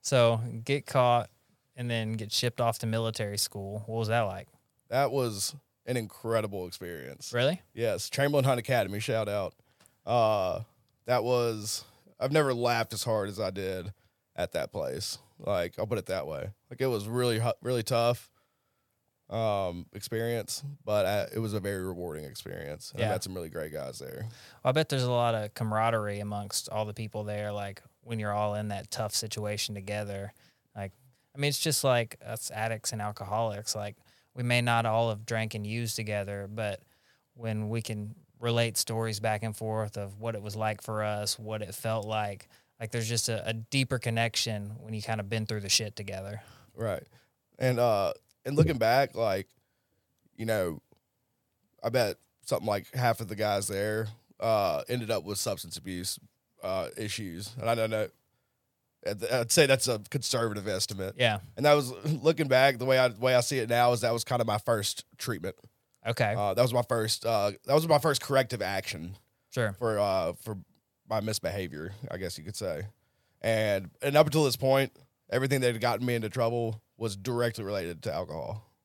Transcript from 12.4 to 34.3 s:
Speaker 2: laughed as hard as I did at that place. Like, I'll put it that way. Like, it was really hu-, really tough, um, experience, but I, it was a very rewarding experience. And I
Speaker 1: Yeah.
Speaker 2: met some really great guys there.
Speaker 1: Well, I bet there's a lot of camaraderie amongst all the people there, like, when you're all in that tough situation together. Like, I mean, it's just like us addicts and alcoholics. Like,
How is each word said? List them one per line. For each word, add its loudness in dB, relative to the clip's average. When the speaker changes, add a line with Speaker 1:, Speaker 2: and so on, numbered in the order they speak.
Speaker 2:
laughed 0
as -4
hard 0
as -10
I 0
did -4
at -2
that -2
place. -6
Like, -2
I'll -2
put -2
it -6
that -4
way. -6
Like, -8
it 2
was 0
really 2
hu-, 2
really 0
tough, 2
um, 0
experience, -4
but 4
I, 2
it -2
was -2
a 0
very -4
rewarding -6
experience. -10
And -6
I 0
Speaker 1:
Yeah. 0
Speaker 2:
met -2
some -10
really -8
great -6
guys -10
there. -10
Speaker 1:
Well, 4
I 2
bet 0
there's 0
a 0
lot 4
of -4
camaraderie 0
amongst -6
all -2
the -8
people -6
there, -4
like, -8
when -6
you're 0
all 0
in -2
that -6
tough -4
situation -4
together. -6
Like, -8
I -12
mean, 0
it's -2
just 0
like 4
us -8
addicts -4
and -6
alcoholics. -4
Like, -8